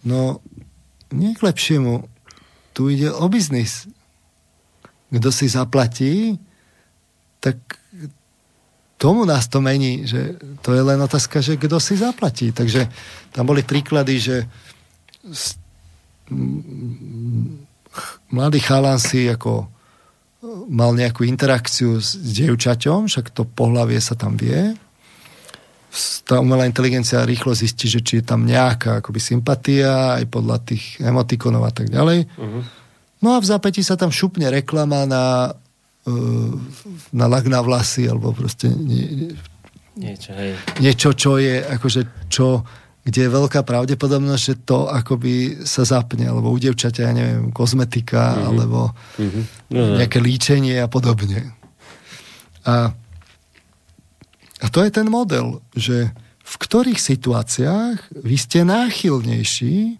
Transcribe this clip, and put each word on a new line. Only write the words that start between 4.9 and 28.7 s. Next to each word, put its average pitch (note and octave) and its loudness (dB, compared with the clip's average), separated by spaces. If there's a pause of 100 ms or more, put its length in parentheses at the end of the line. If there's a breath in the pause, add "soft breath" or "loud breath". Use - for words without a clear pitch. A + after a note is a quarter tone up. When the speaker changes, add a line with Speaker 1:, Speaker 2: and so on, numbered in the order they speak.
Speaker 1:
Kto B2+ 0
si C3+ 0
zaplatí, C3 0 (1040 soft breath)
tak C3 -2 (1400)
tomu G3+ 4
nás C#3 2
to - -2
mení, C3+ 0
že D#2 -4 (260)
to B2 0
je C3 4
len C#3 4
otázka, C#3 0
že D3+ 0
kto D3+ 0
si G3 0
zaplatí. F#3+ -2
Takže A#2+ 0 (440 loud breath)
tam B2 -4
boli C#3+ 2
príklady, C3+ 0
že B2+ -2 (880 loud breath)
s-, - -10 (720)
m-, B2 -6 (280)
ch-, - -14 (120)
mladý C#3+ 2
chalan C3+ 2
si B2 0
ako A2+ -2 (960 soft breath)
mal A#2+ 2
nejakú A#2+ 0
interakciu B2 0
s, G#2+ -2
s E3+ -8
dievčaťom, B2+ 2
však B2 -4
to A#2 -2
pohlavie A#2 0
sa A#2 -2
tam A2 -2
vie. B2 0 (1120 loud breath)
S-, - -6
tá B2+ 4
umelá B2+ 4
inteligencia B2 2
rýchlo B2 0
zistí, A#2 -2
že A#2 2
či A#2 0
je A#2 -2
tam A#2 0
nejaká A#2+ 2